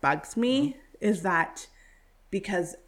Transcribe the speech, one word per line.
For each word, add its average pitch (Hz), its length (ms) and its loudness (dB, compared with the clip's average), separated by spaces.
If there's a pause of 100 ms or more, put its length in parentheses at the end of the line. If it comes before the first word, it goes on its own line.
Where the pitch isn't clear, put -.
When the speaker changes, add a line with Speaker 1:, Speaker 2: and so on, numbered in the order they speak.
Speaker 1:
bugs 147 340 0
me, 262 340 2
Speaker 2:
Mm-hmm. - 100 -12 (200)
Speaker 1:
is 208 220 0
that 170 460 0 (640)
because 185 440 -2 (120)